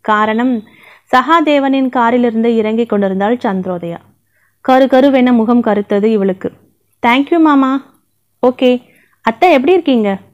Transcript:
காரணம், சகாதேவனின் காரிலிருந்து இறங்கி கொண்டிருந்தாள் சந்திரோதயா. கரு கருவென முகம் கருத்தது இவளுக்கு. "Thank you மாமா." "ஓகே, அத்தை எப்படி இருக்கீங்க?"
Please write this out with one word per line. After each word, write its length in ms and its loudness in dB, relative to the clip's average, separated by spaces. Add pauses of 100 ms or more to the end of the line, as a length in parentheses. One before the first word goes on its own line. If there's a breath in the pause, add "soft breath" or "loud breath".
காரணம், 600 -2 (480 soft breath)
சகாதேவனின் 760 0
காரிலிருந்து 680 0
இறங்கி 300 -2
கொண்டிருந்தாள் 520 -2
சந்திரோதயா. 580 -6 (680)
கரு 240 2
கருவென 460 2
முகம் 320 2
கருத்தது 400 -2
இவளுக்கு. 480 -2 (560)
"Thank 220 0
you 100 0
மாமா." 320 2 (760)
"ஓகே, 340 0 (400 soft breath)
அத்தை 300 0
எப்படி 220 2
இருக்கீங்க?" 440 0 (160)